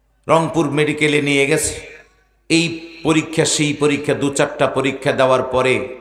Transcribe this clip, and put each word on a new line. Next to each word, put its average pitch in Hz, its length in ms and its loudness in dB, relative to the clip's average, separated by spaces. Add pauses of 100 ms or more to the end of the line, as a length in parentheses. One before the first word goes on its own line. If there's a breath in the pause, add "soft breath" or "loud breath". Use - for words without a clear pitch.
(280)
রংপুর 156 420 2
মেডিকেলে 147 520 0
নিয়ে 139 240 2
গেছে। 151 340 -2 (680)
এই 165 540 -2
পরীক্ষা 156 420 0
সেই 147 300 0
পরীক্ষা, 147 400 0
দু 139 200 -2
চারটা 147 320 0
পরীক্ষা 135 460 -2
দেওয়ার 131 300 2
পরে 127 580 -2